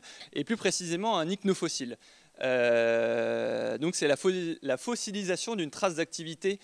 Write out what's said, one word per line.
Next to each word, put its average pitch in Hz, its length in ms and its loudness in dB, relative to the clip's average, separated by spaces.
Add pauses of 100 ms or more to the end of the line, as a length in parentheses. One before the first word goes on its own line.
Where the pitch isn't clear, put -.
(340)
et 143 100 -2
plus 220 140 -2
précisément 185 600 0
un 160 100 0
ichnofossile. 175 680 -2 (440)
Euh, 117 1400 2
donc 165 160 0
c'est 156 120 2
la 143 80 4
fo-, 180 460 0
la 135 160 -2
fossilisation 208 800 -4
d'une 160 160 -4
trace 185 240 -2
d'activité, 165 680 -4